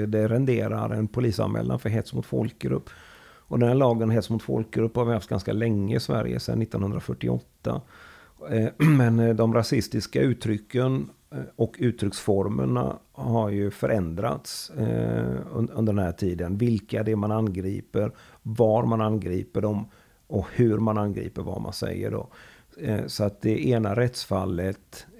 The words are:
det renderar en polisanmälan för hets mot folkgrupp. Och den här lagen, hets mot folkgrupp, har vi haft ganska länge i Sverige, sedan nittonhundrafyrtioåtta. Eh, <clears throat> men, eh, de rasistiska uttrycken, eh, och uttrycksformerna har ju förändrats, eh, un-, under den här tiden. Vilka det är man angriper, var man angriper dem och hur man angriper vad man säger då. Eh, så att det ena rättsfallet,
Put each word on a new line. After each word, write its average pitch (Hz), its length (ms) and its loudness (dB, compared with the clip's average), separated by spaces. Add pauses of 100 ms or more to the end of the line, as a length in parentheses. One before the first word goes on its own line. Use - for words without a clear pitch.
det 107 200 2
renderar 113 640 0
en 110 180 0
polisanmälan 110 680 0
för - 100 -6
hets 110 260 -4
mot 117 120 -4
folkgrupp. 131 640 -4 (580)
Och 131 100 -2
den 120 100 6
här 127 80 4
lagen, 117 340 4
hets 113 200 2
mot 113 120 0
folkgrupp, 113 540 -2
har 123 80 2
vi 117 80 2
haft 107 160 -2
ganska 101 240 -2
länge 107 440 2
i 127 40 0
Sverige, 120 400 -2
sedan 117 180 -2
nittonhundrafyrtioåtta. 117 1200 -4 (720)
Eh, 113 180 2 (100)
<clears throat> - 0 -
men, 131 400 6
eh, 117 160 6
de 113 200 4
rasistiska 117 680 0
uttrycken, 127 920 0 (200)
eh, 139 80 -10 (180)
och 113 220 0
uttrycksformerna 117 1200 0 (140)
har 117 360 0
ju 101 220 0
förändrats, 110 1000 -2
eh, 117 680 -2 (160)
un-, 117 220 -2
under 110 180 0
den 101 120 2
här 87 80 -2
tiden. 87 460 -2
Vilka 113 440 0
det 110 100 0
är 110 40 0
man 104 160 -2
angriper, 101 800 -2 (300)
var 113 440 4
man 113 140 2
angriper 101 600 -2
dem 104 280 -2 (380)
och 104 280 -2
hur 113 240 4
man 110 200 2
angriper - 440 -4
vad 98 200 -6
man 101 100 -8
säger 101 380 -6
då. 107 180 -6 (500)
Eh, 107 280 -2
så - 180 -2
att - 160 -2
det - 280 0
ena 110 280 2
rättsfallet, 95 1080 -2 (140)